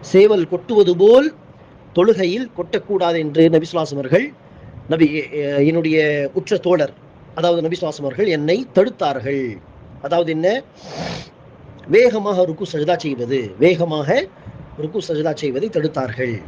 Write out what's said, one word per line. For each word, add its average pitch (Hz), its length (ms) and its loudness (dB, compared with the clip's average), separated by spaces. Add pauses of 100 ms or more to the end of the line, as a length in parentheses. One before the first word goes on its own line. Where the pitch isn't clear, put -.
சேவல் 190 480 4
கொட்டுவது 180 480 2
போல் 247 380 6 (600)
தொழுகையில் 196 640 0
கொட்டக்கூடாது 175 640 -2
என்று 160 320 4
நபி 160 220 2
ஸல்லல்லாஹு 175 40 -4
அலைஹி 156 140 -2
வஸல்லம் 143 60 -8
அவர்கள், 165 360 0 (560)
நபி, 156 260 2
எ-, 143 520 -2
என்னுடைய 156 680 0
உற்ற 190 220 -4
தோழர், 170 360 0 (420)
அதாவது 170 280 0
நபி 165 140 -2
ஸல்லல்லாஹு 170 60 -6
அலைஹி 151 120 -4
வஸல்லம் 147 80 -12
அவர்கள் 139 240 -2
என்னை 170 480 0
தடுத்தார்கள். 139 840 -2 (440)
அதாவது 165 280 -2
என்ன, 180 320 0 (1300)
வேகமாக 208 560 2
ருக்கு 160 280 -6
சஜிதா 156 240 0
செய்வது, 123 600 -4
வேகமாக 165 720 0 (500)
ருக்கு 160 200 -6 (100)
சஜிதா 156 260 -2
செய்வதை 147 340 -4
தடுத்தார்கள். 127 800 -4